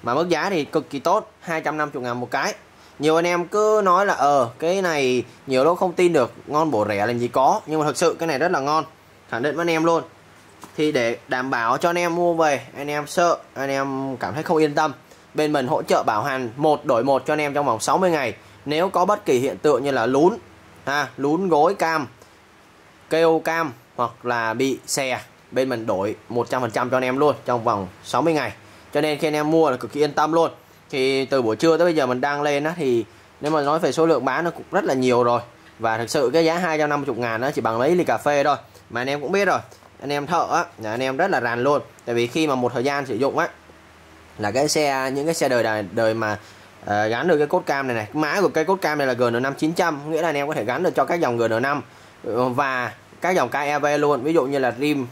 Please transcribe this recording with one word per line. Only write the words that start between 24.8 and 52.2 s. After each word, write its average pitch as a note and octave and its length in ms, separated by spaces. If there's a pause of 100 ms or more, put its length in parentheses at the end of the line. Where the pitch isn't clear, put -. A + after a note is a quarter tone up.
xè, C3 340 (300)
bên C3 180
mình A#2 180
đổi G2+ 300 (120)
một A#2 220
trăm B2+ 100
phần A#2+ 100
trăm B2 200
cho B2+ 60
anh B2+ 80
em B2+ 140
luôn C#3+ 260
trong A#2+ 200
vòng G2+ 240 (160)
sáu B2+ 180
mươi D#3+ 120
ngày. B2 180 (400)
Cho D3 80
nên D3+ 180
khi D#3 100
anh D3+ 60
em D3+ 160
mua D#3+ 200
là B2+ 60
cực A#2+ 160
kỳ C#3+ 80
yên D3 120
tâm D3+ 200
luôn. E3 180 (400)
Thì C3+ 340
từ C3 180
buổi A2 140
trưa D#3+ 200
tới E3+ 100
bây E3+ 80
giờ C#3+ 120
mình B2 140
đăng C#3+ 220
lên D3 220
á, E3 120
thì B2 280 (360)
nếu D3 120
mà D#3 100
nói D3 160
về D#3+ 140
số D#3+ 140
lượng C#3 180
bán C#3 200
nó E3+ 60
cũng - 220
rất F#3+ 120
là D#3+ 100
nhiều B2 300
rồi. A#2+ 160 (380)
Và A2 200
thực A#2 120
sự C3+ 220
cái E3 120
giá D#3+ 140
hai D#3+ 200
trăm D3+ 120
năm C#3+ 160
mươi B2+ 100
ngàn A2+ 240
nó C3 100
chỉ D3 100
bằng A2+ 180
mấy C#3+ 160
ly F3 100
cà A2+ 140
phê C#3+ 260
thôi. C#3+ 120 (340)
Mà A#2 100
anh C3 100
em D3 100
cũng C#3+ 120
biết G3+ 120
rồi, D#3 140 (420)
anh C#3 120
em C#3+ 140
thợ D#3+ 260
á, E3 120 (140)
là A2 120
anh A#2 120
em C3 140
rất F#3 140
là C#3+ 100
rành A#2+ 220
luôn. C#3 200 (220)
Tại A#2+ 100
vì A#2+ 120
khi D#3 200
mà C#3+ 80
một B2 180
thời B2 120
gian C#3+ 220
sử B2+ 80
dụng A#2+ 240
á, E3 100 (880)
là G#2 120
cái C3 180
xe, C3+ 460
những C#3+ 100
cái E3 100
xe D#3+ 140
đời, B2 140
đời, G#2+ 300
đời A2 220
mà, G#2+ 240 (460)
ờ, G#2 220
gắn A#2+ 220
được D#3+ 100
cái D3 80
cốt F3 200
cam C#3 200
này A#2+ 100
này. G#2+ 160
Mã D#3 280
của F3 80
cây D#3+ 160
cốt F#3+ 160
cam D3+ 180
này C#3+ 80
là C3 60
G A#2+ 100
N A#2+ 200
năm C#3 120
chín D#3 180
trăm, D#3 380
nghĩa D#3+ 120
là E3+ 60
anh D3+ 60
em C#3+ 140
có D#3+ 60
thể B2+ 100
gắn B2 180
được E3 120
cho C#3+ 100
các E3+ 160
dòng B2 180
G A#2 40
N A2+ 200
năm, C#3 200 (420)